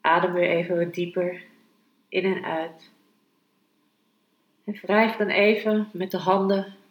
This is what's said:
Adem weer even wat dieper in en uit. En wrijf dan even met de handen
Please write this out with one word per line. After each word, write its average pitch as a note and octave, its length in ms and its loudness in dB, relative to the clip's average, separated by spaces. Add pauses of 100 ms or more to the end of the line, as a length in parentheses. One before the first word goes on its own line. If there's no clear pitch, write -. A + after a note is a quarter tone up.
Adem F3 320 2
weer F3 180 2
even E3+ 280 0
wat E3+ 160 -2
dieper F3+ 480 -4 (680)
in F#3 160 -4
en F#3+ 200 -2
uit. E3 460 -8 (1700)
En G#3 180 -8
wrijf A3 340 2
dan G#3 120 -2
even G#3+ 640 2
met - 180 -6
de F#3 60 -6
handen G3 580 0 (160)